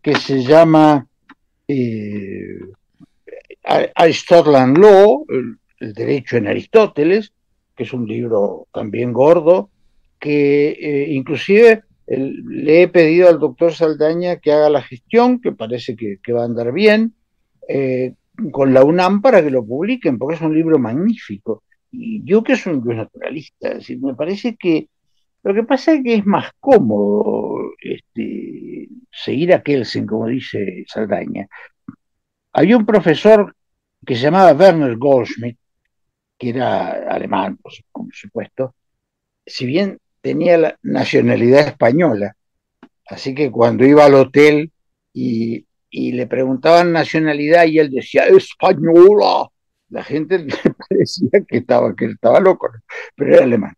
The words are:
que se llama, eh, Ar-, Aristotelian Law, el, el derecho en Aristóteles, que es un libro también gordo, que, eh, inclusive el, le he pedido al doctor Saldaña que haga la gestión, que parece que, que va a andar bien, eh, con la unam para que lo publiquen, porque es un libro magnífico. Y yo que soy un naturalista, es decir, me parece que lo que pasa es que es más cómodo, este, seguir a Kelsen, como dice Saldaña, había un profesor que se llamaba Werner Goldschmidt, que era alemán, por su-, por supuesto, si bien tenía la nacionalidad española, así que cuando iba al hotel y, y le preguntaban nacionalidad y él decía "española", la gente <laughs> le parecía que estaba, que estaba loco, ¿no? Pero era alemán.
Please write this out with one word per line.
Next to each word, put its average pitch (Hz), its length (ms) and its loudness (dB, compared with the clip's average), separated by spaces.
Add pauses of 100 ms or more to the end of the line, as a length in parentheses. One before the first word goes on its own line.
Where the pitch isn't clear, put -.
que 147 120 -2
se 139 280 -4
llama, 156 640 4 (600)
eh, 104 920 -8 (1040)
Ar-, - 300 -2
Aristotelian 147 800 4
Law, 208 540 6
el, - 280 -8 (240)
el 113 140 -12
derecho 123 420 -6
en 107 100 -2
Aristóteles, 175 880 -2 (440)
que 131 80 -10
es - 80 -12
un 123 140 -8
libro 110 680 -6
también 117 400 -8
gordo, 165 580 2 (500)
que, 147 500 0
eh, 147 420 -6
inclusive 196 720 2 (240)
el, 135 400 -8
le 151 360 2
he 180 60 2
pedido 175 400 4
al 165 100 4
doctor 151 360 -2
Saldaña 160 600 -2
que - 160 -2
haga 151 180 2
la 143 120 0
gestión, 240 580 -2
que - 120 -6
parece 117 440 -10
que, 101 260 -12
que 120 100 -8
va 117 100 -2
a 120 40 -4
andar 117 260 -6
bien, 214 420 0 (540)
eh, 131 460 -4 (380)
con 139 200 0
la 131 120 6
unam 180 360 2
para 247 220 4
que 151 80 -2
lo 127 160 -2
publiquen, 165 500 -6
porque 135 200 -6
es 160 40 -16
un 156 140 -4
libro 160 240 2
magnífico. 123 840 -6 (260)
Y 113 340 -12
yo 196 180 0
que 247 140 -2
soy 180 180 -6
un 120 220 -6
naturalista, - 720 -12
es - 100 -10
decir, 127 220 -14
me 135 140 -8
parece 202 420 -8
que 160 320 -4 (540)
lo 196 100 -4
que 220 120 -2
pasa 262 280 -2
es 294 100 0
que 240 120 -2
es 208 100 -2
más 180 260 -2 (100)
cómodo, 107 1200 -2
este, - 1080 -14 (360)
seguir 147 280 -2
a 147 100 2
Kelsen, 117 440 -4
como 113 200 -6
dice 107 600 -8
Saldaña, 98 640 -8 (1040)
había 180 240 2
un 220 100 0
profesor 208 680 2 (520)
que 135 80 -4
se 117 80 -4
llamaba 170 300 4
Werner 151 440 4
Goldschmidt, 120 600 -2 (800)
que 123 120 -6
era 113 600 -4
alemán, 98 460 -6
por - 160 -20
su-, - 100 -20 (100)
por - 220 -16
supuesto, 127 600 -12 (680)
si - 220 -12
bien 185 320 -6 (220)
tenía 160 380 0
la 156 240 -2
nacionalidad 127 840 0
española, 120 720 -2 (720)
así - 280 -12
que 139 160 -2
cuando 117 340 0
iba 147 200 8
al 143 100 8
hotel 147 560 4 (420)
y, 113 520 -6 (260)
y 127 220 -8
le 123 140 -6
preguntaban 131 680 2
nacionalidad 156 720 0
y 156 120 0
él 151 120 2
decía 131 360 -2
"española", 185 1200 4 (420)
la - 140 -14
gente 156 340 -4
<laughs> 165 60 -8
le 135 300 -4 (140)
parecía 190 580 0
que - 120 -4
estaba, 120 380 -2
que - 100 -6
estaba 117 340 2
loco, 185 280 0
¿no? 113 120 -14 (360)
Pero - 180 0
era - 100 6
alemán. 113 340 -2